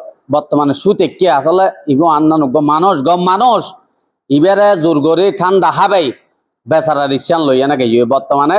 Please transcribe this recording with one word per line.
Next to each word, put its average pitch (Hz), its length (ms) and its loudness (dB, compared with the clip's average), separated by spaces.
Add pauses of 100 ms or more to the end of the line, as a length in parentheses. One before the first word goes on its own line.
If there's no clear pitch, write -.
(320)
বর্তমানে 147 420 -2
সুদ 190 260 -2
একে 175 300 -2
আসলে 160 340 2 (240)
ইগো 147 200 0
আন্নান 156 340 2 (120)
গো 156 60 2
মানুষ, 156 420 0
গম 170 220 0
মানুষ, 202 380 0 (680)
ইবারে 196 380 2 (140)
জোর 160 200 0
করে 165 220 0 (140)
ঠান্ডা 180 320 0
হাবেই 175 380 0 (580)
বেচারা 147 400 0
রিক্সা 135 320 -2
লইয়া 135 280 0
না 143 100 -2
গিয়ে 120 280 0
বর্তমানে 139 540 0